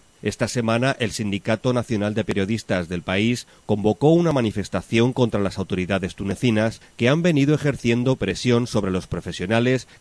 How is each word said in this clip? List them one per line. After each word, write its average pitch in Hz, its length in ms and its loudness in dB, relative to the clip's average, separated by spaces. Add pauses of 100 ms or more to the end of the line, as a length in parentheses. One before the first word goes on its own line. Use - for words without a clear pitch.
(240)
Esta 123 240 -2
semana, 117 520 0
el 107 120 -2
Sindicato 110 640 -2
Nacional 107 420 -2
de 107 80 0
Periodistas 98 640 -2
del 90 140 -6
país 107 420 0 (220)
convocó 107 420 2
una 170 220 4
manifestación 113 840 0
contra 113 260 0
las 95 200 -2
autoridades 92 560 -2
tunecinas 107 640 0 (140)
que 117 120 2
han 151 140 2
venido 151 320 4
ejerciendo 127 640 2
presión 120 500 0
sobre 98 240 -2
los 92 160 -2
profesionales 113 840 -2 (140)